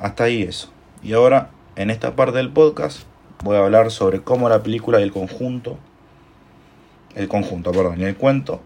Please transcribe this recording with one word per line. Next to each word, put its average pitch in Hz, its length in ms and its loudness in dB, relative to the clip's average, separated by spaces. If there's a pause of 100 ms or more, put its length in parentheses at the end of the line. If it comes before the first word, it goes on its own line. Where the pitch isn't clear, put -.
hasta 101 220 -4
ahí 117 180 0
eso. - 280 -10 (300)
Y 107 120 -8
ahora, 127 360 4 (260)
en 98 140 -4
esta 117 260 -4
parte 127 220 0
del 127 140 -2
podcast, 151 500 2 (420)
voy 101 140 2
a 98 60 4
hablar 110 260 6
sobre 98 320 0
cómo 123 260 0
la 110 140 4
película 110 380 0
y 101 40 4
el 98 80 -2
conjunto, 120 680 -8 (1400)
el 98 120 -8
conjunto, 87 440 -4
perdón, 90 280 -2
y 92 40 -4
el 98 120 -4
cuento 135 500 -2